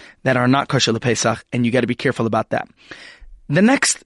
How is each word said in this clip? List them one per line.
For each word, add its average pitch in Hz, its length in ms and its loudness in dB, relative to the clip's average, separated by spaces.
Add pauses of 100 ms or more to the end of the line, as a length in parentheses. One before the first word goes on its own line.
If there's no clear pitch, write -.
(240)
that 131 120 2
are 123 120 2
not 135 200 2
kosher 117 300 0
Pesach, 110 560 -2
and 123 100 0
you 117 80 0
gotta 123 140 2
be 120 80 -2
careful 120 320 -2
about 110 240 -2
that. - 180 -4 (800)
The 151 120 2
next 262 440 2